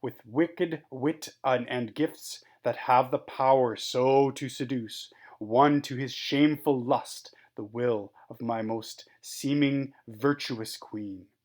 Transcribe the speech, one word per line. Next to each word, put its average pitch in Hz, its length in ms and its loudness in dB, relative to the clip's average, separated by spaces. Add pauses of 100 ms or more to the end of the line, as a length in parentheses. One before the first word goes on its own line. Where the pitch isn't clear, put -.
with 120 240 -8
wicked 160 640 -2
wit 143 400 -4 (140)
and, 123 240 0
and 123 260 -4
gifts - 480 -6 (200)
that 120 140 -2
have 127 340 4
the 135 80 0
power 131 580 2
so 135 560 4
to 135 160 -8
seduce, 123 640 -6 (260)
won 135 440 4
to 135 140 -8
his 127 160 -6
shameful 143 720 2
lust - 520 -2 (220)
the 113 80 -10
will 110 480 -2 (160)
of - 120 -18
my 117 220 -4
most 110 460 -8 (140)
seeming 139 680 0 (160)
virtuous 113 680 -2
queen. 98 500 -12 (180)